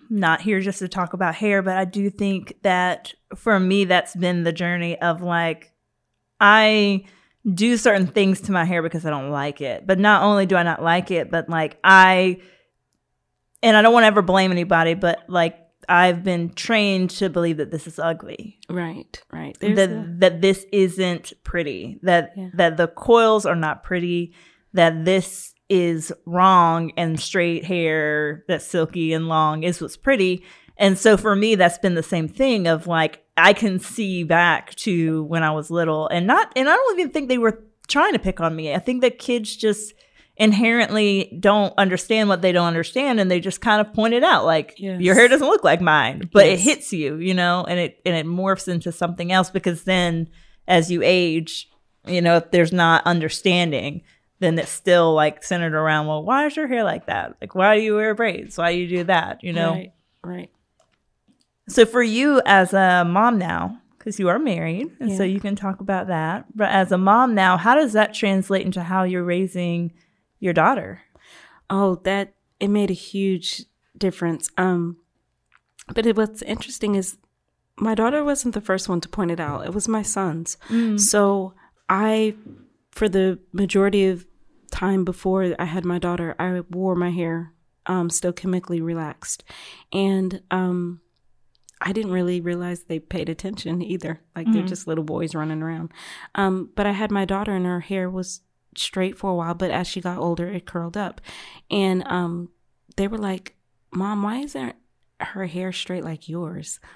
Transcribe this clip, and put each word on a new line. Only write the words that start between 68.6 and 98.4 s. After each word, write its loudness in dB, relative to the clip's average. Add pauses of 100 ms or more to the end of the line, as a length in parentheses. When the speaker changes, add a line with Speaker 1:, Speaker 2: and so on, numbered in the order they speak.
Speaker 1:
into -6
how -2
you're -2
raising -2 (460)
your -2
daughter? 0 (680)
Speaker 2:
Oh, 0
that, -4 (260)
it -2
made 2
a -2
huge -4 (340)
difference. -4
Um, -2 (920)
but -2
it, 2
what's -2
interesting -6
is -4 (580)
my -2
daughter 0
wasn't -2
the -6
first -4
one -2
to -10
point -4
it -6
out. -8
It -8
was -4
my -2
sons. -6 (120)
Speaker 1:
Mm. 0
Speaker 2:
So 0 (340)
I, 0 (560)
for -2
the 0 (120)
majority 2
of -4 (460)
time -2
before -2
I -6
had -6
my -2
daughter, -6
I -4 (100)
wore -2
my -2
hair, -6 (340)
um, -2
still -4
chemically -6
relaxed. -8 (500)
And, -2 (100)
um, -4 (800)
I -6
didn't -4
really -2
realize -8
they -8
paid -10
attention -8
either. -8 (120)
Like, -8
they're 2
Speaker 1:
Mm-hmm. -4
Speaker 2:
just -10
little -4
boys -8
running -6
around. -8 (420)
Um, -2
but -2
I 0
had -4
my -2
daughter -4
and -2
her -4
hair -6
was -10 (340)